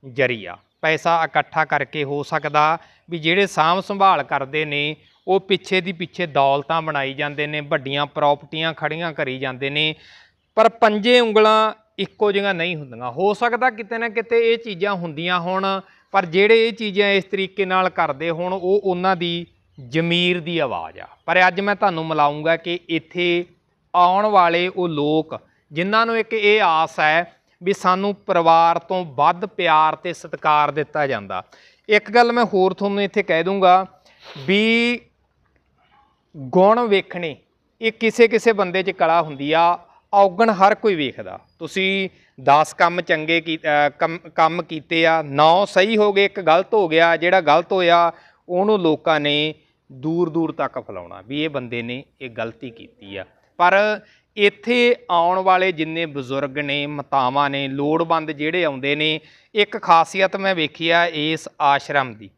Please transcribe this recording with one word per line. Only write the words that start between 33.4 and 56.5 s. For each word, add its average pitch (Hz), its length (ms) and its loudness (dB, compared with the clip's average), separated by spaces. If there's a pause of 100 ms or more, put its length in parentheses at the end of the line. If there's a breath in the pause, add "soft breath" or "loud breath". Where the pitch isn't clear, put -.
ਦੂੰਗਾ 185 420 4 (600 soft breath)
ਵੀ 226 520 2 (1400)
ਗੁਣ 190 500 2
ਵੇਖਣੇ, 175 480 -2 (460)
ਇਹ 226 100 -2
ਕਿਸੇ 226 360 2
ਕਿਸੇ 226 260 2
ਬੰਦੇ 190 300 -2
'ਚ 190 80 -4
ਕਲਾ 170 300 2
ਹੁੰਦੀ 143 300 -6
ਆ, 170 280 2 (340 soft breath)
ਔਗਣ 202 360 4
ਹਰ 202 260 4
ਕੋਈ 208 200 0
ਵੇਖਦਾ। 107 440 -8 (200)
ਤੁਸੀਂ 190 500 -4 (340 soft breath)
ਦਸ 143 300 4
ਕੰਮ 175 280 0
ਚੰਗੇ 165 400 0
ਕੀ-, 160 160 -6
ਅਹ, 147 320 0
ਕੰਮ, 165 280 -4
ਕੰਮ 165 440 0
ਕੀਤੇ 165 440 -2
ਆ, 160 160 2
ਨੌ 156 440 2
ਸਹੀ 208 320 0
ਹੋ 208 160 2
ਗਏ, 196 120 2
ਇੱਕ 196 140 -6
ਗਲਤ 175 340 2
ਹੋ 208 140 2
ਗਿਆ, 165 300 2
ਜਿਹੜਾ 180 240 2
ਗਲਤ 156 300 2
ਹੋਇਆ 170 400 4 (380 soft breath)
ਉਹਨੂੰ 196 300 0
ਲੋਕਾਂ 156 400 0
ਨੇ 147 340 -2 (380)
ਦੂਰ 160 380 -4
ਦੂਰ 160 220 -4
ਤੱਕ 135 280 -6
ਫੈਲਾਉਣਾ 92 420 -16
ਵੀ 135 220 -6
ਇਹ 160 60 -4
ਬੰਦੇ 123 320 -8
ਨੇ 123 220 -10 (180)
ਇਹ 131 80 -14
ਗਲਤੀ 117 400 -12
ਕੀਤੀ 98 480 -18
ਆ। 92 80 -12 (320)
ਪਰ 202 440 2 (360 soft breath)
ਇੱਥੇ 240 580 2 (160)
ਆਉਣ 175 280 2
ਵਾਲੇ 185 320 2
ਜਿੰਨੇ 160 340 -4
ਬਜ਼ੁਰਗ 139 520 -6